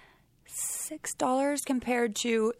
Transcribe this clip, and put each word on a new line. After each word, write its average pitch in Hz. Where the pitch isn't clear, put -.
six -
dollars 277
compared 240
to 226